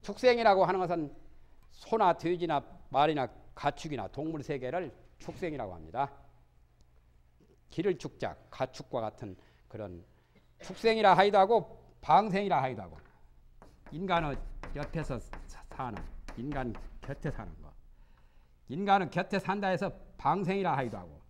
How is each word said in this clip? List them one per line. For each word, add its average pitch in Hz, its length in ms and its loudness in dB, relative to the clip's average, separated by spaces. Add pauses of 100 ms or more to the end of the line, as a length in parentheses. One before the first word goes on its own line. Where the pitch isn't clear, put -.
축생이라고 214 600 6
하는 185 160 2
것은 165 340 -2 (580)
소나 175 420 2
돼지나 165 500 0 (260)
말이나 143 380 2 (280)
가축이나 139 540 -4
동물 151 340 -6
세계를 143 520 -4 (220)
축생이라고 147 560 -8
합니다. 85 380 -6 (1600)
기를 175 280 -2
축자, 117 400 -8 (120)
가축과 - 520 -6
같은 104 340 -8 (320)
그런 95 380 -12 (560)
축생이라 208 540 6
하기도 202 220 6
하고 196 460 4 (160)
방생이라 185 640 4
하기도 117 200 -4
하고, 78 140 -14 (920)
인간의 170 460 0 (380)
옆에서 143 440 -4
사-, - 500 -14
사는, 113 320 -8 (360)
인간 127 360 -4 (280)
곁에 139 300 -6
사는 92 200 -10 (100)
거. - 120 -18 (960)
인간은 196 400 2
곁에 180 300 -2
산다 196 280 -2
해서 185 240 0 (260)
방생이라 175 600 2
하기도 113 200 -4
하고 82 220 -16 (100)